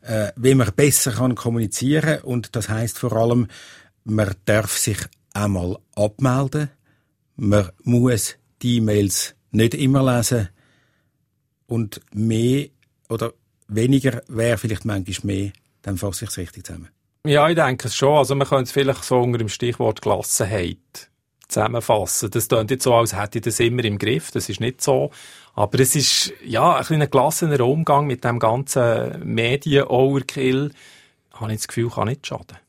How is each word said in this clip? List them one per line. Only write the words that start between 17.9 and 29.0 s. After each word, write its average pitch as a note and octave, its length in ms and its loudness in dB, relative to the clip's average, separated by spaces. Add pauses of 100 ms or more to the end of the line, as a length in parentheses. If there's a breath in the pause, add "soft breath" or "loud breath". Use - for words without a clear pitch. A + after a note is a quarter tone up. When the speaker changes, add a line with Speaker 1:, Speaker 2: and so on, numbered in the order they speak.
Speaker 2:
schon. C#3+ 220 4
Also C3+ 160 2
man C#3 140 0
könnte C3+ 160 2
es - 80 -8
vielleicht C3 320 0
so B2+ 160 2
unter B2 180 0
dem A2 120 -4
Stichwort A#2 520 -2
Gelassenheit F#2+ 1080 -4 (400)
zusammenfassen. G#2+ 840 0
Das A2+ 160 -2
klingt A2+ 240 0
jetzt C3 120 -2
so, B2 100 4
als A#2 200 4
hätte G#2 260 -6
ich - 40 -8
das A#2 160 -4
immer A#2+ 240 2
im G#2 140 0
Griff. A2 340 -2
Das - 160 -4
ist G#2 140 -8
nicht B2 200 -6
so. C#3 300 0 (420 loud breath)
Aber G#2 280 0
es C3+ 160 2
ist, - 340 0 (140)
ja, C3+ 300 2
ein C3 40 2
bisschen D3+ 220 0
ein C#3+ 80 0
gelassener D3 500 2
Umgang C#3+ 480 2
mit B2 160 -4
dem A#2+ 160 0
ganzen A#2+ 840 0